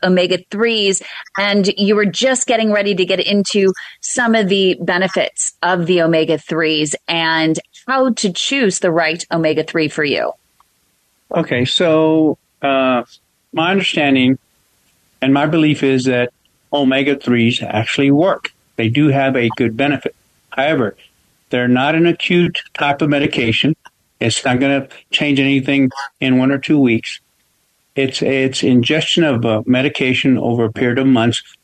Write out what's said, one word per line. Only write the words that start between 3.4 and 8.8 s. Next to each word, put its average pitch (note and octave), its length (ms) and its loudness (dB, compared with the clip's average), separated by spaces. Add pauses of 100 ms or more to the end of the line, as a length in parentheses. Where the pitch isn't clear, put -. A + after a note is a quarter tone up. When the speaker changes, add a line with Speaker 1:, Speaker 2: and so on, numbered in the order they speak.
Speaker 1:
some A#3 340 -2
of G#3 140 0
the F#3+ 320 2
benefits F3+ 720 -2 (100)
of F3 220 0
the F3 160 2
omega D#3+ 360 2
threes D#3 600 -2 (100)
and E3 500 0 (300)
how C4 240 2
to G#3 220 -2
choose B3+ 460 -2
the F#3 120 0